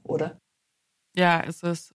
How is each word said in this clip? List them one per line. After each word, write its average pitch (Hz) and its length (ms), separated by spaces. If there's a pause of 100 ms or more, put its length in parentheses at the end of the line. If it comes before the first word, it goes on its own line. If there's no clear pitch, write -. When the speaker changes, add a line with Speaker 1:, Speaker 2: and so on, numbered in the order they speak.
Speaker 1:
oder? - 340 (800)
Speaker 2:
Ja, 175 280
es - 200
ist, 170 300